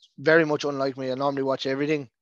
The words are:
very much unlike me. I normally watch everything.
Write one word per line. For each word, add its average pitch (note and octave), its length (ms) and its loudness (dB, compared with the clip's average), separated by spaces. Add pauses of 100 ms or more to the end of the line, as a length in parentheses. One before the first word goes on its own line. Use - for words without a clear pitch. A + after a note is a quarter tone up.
(180)
very D#3 260 6
much D3+ 220 0
unlike C#3 320 -2
me. C3 120 -6
I B2+ 60 -4
normally C#3 280 -2
watch C3+ 220 -2
everything. C#3+ 440 -2 (120)